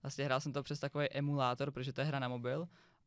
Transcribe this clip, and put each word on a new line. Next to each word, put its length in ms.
Vlastně 220
hrál 160
jsem 120
to 100
přes 180
takový 300
emulátor, 600
protože 220
to 80
je 40
hra 140
na 100
mobil. 400